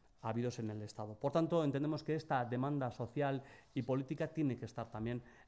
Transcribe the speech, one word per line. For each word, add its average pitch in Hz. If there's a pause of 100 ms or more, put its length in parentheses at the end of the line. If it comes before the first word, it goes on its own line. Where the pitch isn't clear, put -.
(220)
habidos 117
en 110
el 107
Estado. 107
Por 139
tanto, 165
entendemos 143
que 151
esta 147
demanda 131
social 135 (300)
y 131
política 139
tiene 135
que 117
estar 113
también 120 (240)